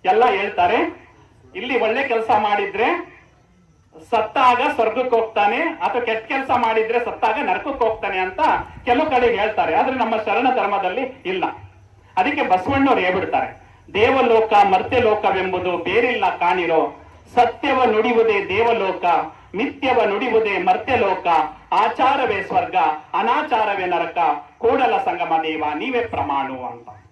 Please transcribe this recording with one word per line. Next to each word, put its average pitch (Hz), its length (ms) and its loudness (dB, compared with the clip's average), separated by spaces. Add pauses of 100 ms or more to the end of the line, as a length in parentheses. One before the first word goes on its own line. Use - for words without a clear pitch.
ಎಲ್ಲ 214 200 4
ಹೇಳ್ತಾರೆ, 202 840 -2 (460)
ಇಲ್ಲಿ 240 240 -4
ಒಳ್ಳೆ 226 280 -2
ಕೆಲಸ 226 300 -2
ಮಾಡಿದ್ರೆ 208 800 -2 (920)
ಸತ್ತಾಗ 247 500 2 (140)
ಸ್ವರ್ಗಕ್ಕೆ 233 400 0
ಹೋಗ್ತಾನೆ, 220 420 0
ಅಥವಾ 294 440 -2
ಕೆಟ್ಟ 226 260 -4
ಕೆಲಸ 269 220 -4
ಮಾಡಿದ್ರೆ 226 560 0
ಸತ್ತಾಗ 226 360 -2
ನರಕಕ್ಕೆ 247 440 -2
ಹೋಗ್ತಾನೆ 202 340 -4
ಅಂತ 185 200 -4 (460)
ಕೆಲವು 277 240 2
ಕಡೆ 240 260 2
ಹೇಳ್ತಾರೆ. 196 400 -2
ಆದ್ರೆ 247 200 0
ನಮ್ಮ 226 220 -2
ಶರಣ 233 380 -2
ಧರ್ಮದಲ್ಲಿ 202 680 -4
ಇಲ್ಲ. 180 200 -4 (720)
ಅದಕ್ಕೆ 285 240 0
ಬಸವಣ್ಣವ್ರು 262 600 2
ಹೇಳ್ಬಿಡ್ತಾರೆ, 180 600 -2 (320)
"ದೇವಲೋಕ 226 600 2
ಮರ್ತ್ಯಲೋಕವೆಂಬುದು 190 1200 2
ಬೇರಿಲ್ಲ 208 600 0
ಕಾಣಿರೋ, 175 580 0 (400)
ಸತ್ಯವ 262 480 2
ನುಡಿಯುವುದೇ 220 680 2
ದೇವಲೋಕ, 196 560 0 (500)
ಮಿಥ್ಯವ 240 540 0
ನುಡಿಯುವುದೇ 214 480 0
ಮರ್ತ್ಯಲೋಕ, 196 680 0 (440)
ಆಚಾರವೇ 233 720 0
ಸ್ವರ್ಗ, 175 320 -2 (380)
ಅನಾಚಾರವೇ 220 720 0
ನರಕ, 170 320 -2 (400)
ಕೂಡಲ 254 400 2
ಸಂಗಮ 165 360 -2 (100)
ದೇವ 156 200 -4 (120)
ನೀವೇ 233 300 -4
ಪ್ರಮಾಣು" 135 580 -4
ಅಂತ. 120 260 -12 (220)